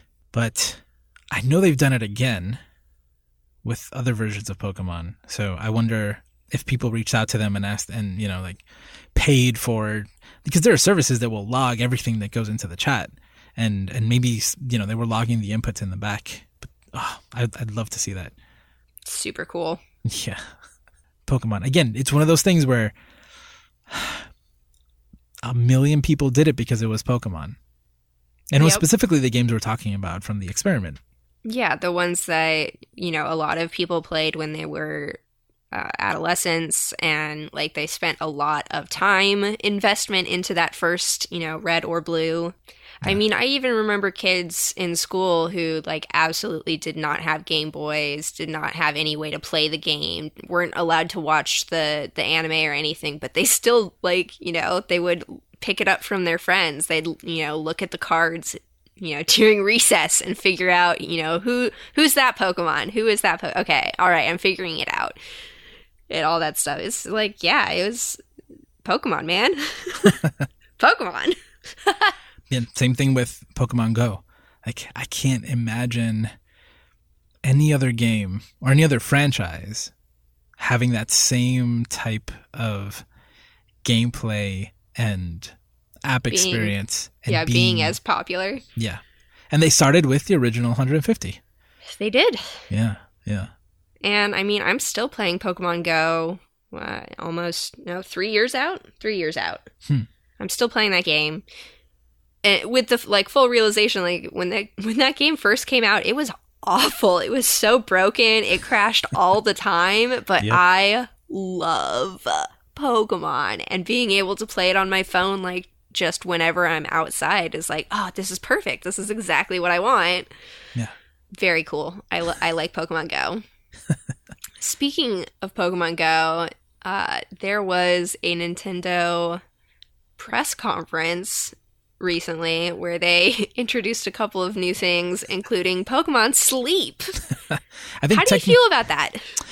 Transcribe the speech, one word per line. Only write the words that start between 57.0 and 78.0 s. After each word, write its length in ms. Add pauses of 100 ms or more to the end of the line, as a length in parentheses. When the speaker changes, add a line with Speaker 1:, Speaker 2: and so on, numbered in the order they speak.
Speaker 2:
you 220
know, 120
look 260
at 80
the 80
cards, 580 (380)
you 220
know, 60
<laughs> 40
during 360
recess 600
and 160
figure 320
out, 320
you 200
know, 180
who, 300 (260)
who's 180
that 240
Pokemon? 540
Who 160
is 140
that 200
po-, 140
okay, 420
all 100
right, 220
I'm 80
figuring 400
it 180
out. 220 (920)
And 160
all 140
that 180
stuff. 220
It's 260
like, 380
yeah, 300
it 120
was 320 (680)
Pokemon, 420
man. 280
<laughs> 1200
Pokemon. 560 (500)
<laughs> 200 (440)
Speaker 1:
Yeah, 120 (160)
same 180
thing 180
with 300 (140)
Pokemon 380
Go. 280 (420)
Like, 300
I 120
can't 380
imagine 840 (1120)
any 300
other 180
game 520 (180)